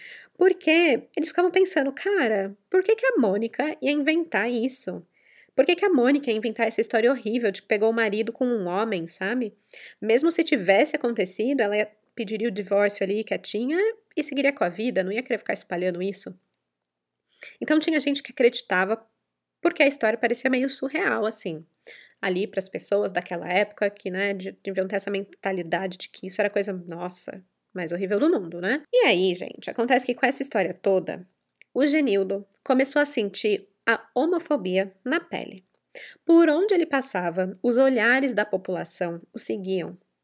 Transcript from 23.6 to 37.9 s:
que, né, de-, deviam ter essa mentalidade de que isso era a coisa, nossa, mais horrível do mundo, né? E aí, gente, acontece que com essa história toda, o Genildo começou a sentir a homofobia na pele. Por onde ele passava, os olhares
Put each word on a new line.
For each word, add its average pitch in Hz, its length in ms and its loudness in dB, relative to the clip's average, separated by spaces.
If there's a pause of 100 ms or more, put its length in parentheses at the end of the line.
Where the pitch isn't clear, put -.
que, 202 200 -10
né, 196 240 -2
de-, 190 300 -10
deviam 190 240 -4
ter 196 80 -6
essa 202 160 -4
mentalidade 190 840 -4
de - 120 -14
que - 180 -16
isso - 120 -14
era 208 80 2
a 202 40 -2
coisa, 202 200 0 (180)
nossa, 180 540 -10 (300)
mais 170 180 -6
horrível 190 280 0
do 311 120 4
mundo, 175 300 -2
né? 240 300 -2
E 480 140 6
aí, 185 300 4
gente, - 340 -10
acontece 254 360 0
que 247 100 -2
com - 100 -2
essa 269 160 0
história 196 320 -2
toda, 185 540 0 (460)
o 262 120 2
Genildo 202 600 0 (180)
começou 269 380 2
a 294 40 4
sentir 214 640 -2 (260)
a - 220 -4
homofobia 202 800 0 (100)
na 240 160 -2
pele. - 460 -12 (600)
Por 330 240 8
onde 370 240 2
ele 349 120 4
passava, 185 640 -2 (100)
os 233 160 2
olhares 262 560 4